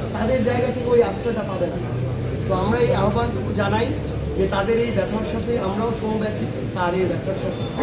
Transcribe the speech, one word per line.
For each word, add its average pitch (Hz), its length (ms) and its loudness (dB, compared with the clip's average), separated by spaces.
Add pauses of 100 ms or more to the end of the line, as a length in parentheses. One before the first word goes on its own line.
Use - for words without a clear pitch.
(160)
তাদের 240 320 2
জায়গা 247 280 2
থেকে 240 200 -2
ওই 233 140 10
আশ্রয়টা 208 420 -2
পাবে 190 200 0
না। - 60 -4 (680)
তো - 60 0 (120)
আমরা 214 220 2
এই 233 60 4 (100)
আহ্বানটুকু 208 500 0 (100)
জানাই 208 260 2 (500)
যে 190 80 2 (100)
তাদের 196 300 2
এই 233 120 0
ব্যথার 208 360 0
সাথে 233 200 -2 (140)
আমরাও 214 240 0 (100)
সমব্যথিত, 214 500 -2 (240)
তার 180 240 0
এই 185 100 2
ব্যথার 170 340 -2
সাথে। - 200 -4 (200)